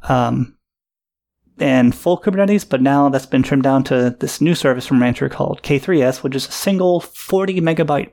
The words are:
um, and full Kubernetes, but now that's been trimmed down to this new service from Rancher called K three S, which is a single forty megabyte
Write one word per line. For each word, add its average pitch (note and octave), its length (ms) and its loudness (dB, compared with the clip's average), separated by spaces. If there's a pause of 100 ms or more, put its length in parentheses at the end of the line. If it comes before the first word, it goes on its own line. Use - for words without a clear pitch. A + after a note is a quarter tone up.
um, B2 540 -2 (1000)
and B2+ 360 2
full F3 260 -2
Kubernetes, G3 480 0
but C3 140 0
now C#3+ 260 4
that's C3+ 160 -2
been C3 180 0
trimmed C3+ 200 0
down C3 220 2
to B2 340 0
this - 220 -6
new E3 140 2
service B2+ 320 -2
from C3 140 2
Rancher B2 280 0
called - 340 -6
K C#3+ 160 0
three E3 240 0
S, B2 200 0
which C3 120 -4
is C3+ 140 -6
a - 40 -14
single F3+ 480 0
forty F#3+ 600 -4
megabyte D#3 520 -2